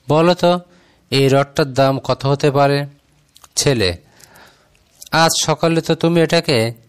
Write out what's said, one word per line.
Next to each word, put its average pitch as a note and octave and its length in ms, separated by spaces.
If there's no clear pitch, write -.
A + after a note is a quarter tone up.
"বলো E3 260
তো, F3 260
এই C#3 180
রডটার C#3 440
দাম C3+ 260
কত B2+ 280
হতে C#3 240
পারে?" C#3+ 360
ছেলে, G#2 400
"আজ D#3+ 180
সকালে E3 360
তো D#3+ 140
তুমি E3 260
এটাকে D#3 520